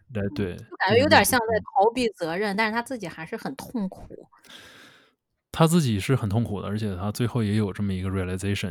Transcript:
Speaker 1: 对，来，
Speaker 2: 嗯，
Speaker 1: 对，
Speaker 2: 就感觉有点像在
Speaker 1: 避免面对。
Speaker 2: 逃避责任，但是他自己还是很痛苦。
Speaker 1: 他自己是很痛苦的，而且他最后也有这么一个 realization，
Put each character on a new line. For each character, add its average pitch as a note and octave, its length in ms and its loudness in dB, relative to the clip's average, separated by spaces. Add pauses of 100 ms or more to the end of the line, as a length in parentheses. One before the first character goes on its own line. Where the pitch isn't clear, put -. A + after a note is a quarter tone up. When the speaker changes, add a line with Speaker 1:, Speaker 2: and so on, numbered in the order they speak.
(120)
Speaker 1:
对， G#2 100 -4
来， G2+ 60 -2
Speaker 2:
嗯， G2 60 -10
Speaker 1:
对， F2+ 220 -4
Speaker 2:
就 A2+ 200 -16
感 F#3+ 180 2
觉 A#3 80 6
有 D4+ 60 4
点 B3 160 8
像 B3+ 160 2
在 A3 60 -4
Speaker 1:
避 A3+ 40 -2
免 A3+ 40 2
面 G#3 80 0
对。 - 220 2
Speaker 2:
逃 A3+ 80 4
避 A#3+ 180 0
责 E3 260 -6
任， G3 200 -2
但 A3 120 2
是 G#3+ 40 -4
他 A#3 100 -2
自 A#3+ 160 -8
己 F#3+ 100 -10
还 D#3+ 180 -12
是 - 100 -10
很 - 200 -8
痛 G3+ 320 -6
苦。 - 400 -18 (1200)
Speaker 1:
他 E3 160 4
自 E3 160 6
己 A2 180 2
是 C3 160 2
很 G#2+ 140 0
痛 A#2 120 2
苦 G#2+ 200 -4
的， F#2 60 -6
而 G#2 100 -2
且 G#2 180 -4
他 G2+ 160 -4
最 B2 140 -2
后 A#2 160 0
也 G#2 140 2
有 G#2 160 2
这 G#2 100 -4
么 G2+ 100 0
一 F#2 80 -2
个 F#2+ 80 -2
realization， F#2+ 640 -2